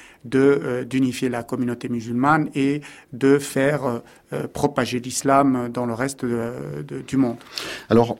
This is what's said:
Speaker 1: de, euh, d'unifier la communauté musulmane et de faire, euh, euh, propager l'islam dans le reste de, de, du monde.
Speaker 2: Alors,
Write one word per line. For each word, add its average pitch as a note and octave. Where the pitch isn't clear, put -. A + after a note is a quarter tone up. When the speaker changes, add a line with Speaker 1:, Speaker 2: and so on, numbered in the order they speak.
Speaker 1:
de, B2
euh, C#3
d'unifier B2+
la A#2+
communauté B2
musulmane B2
et C#3
de C3+
faire, C#3
euh, A#2+
euh, C#3+
propager B2
l'islam B2+
dans B2
le A#2
reste C3
de, B2+
de, C3+
du C3+
monde. A#2+
Speaker 2:
Alors, A2+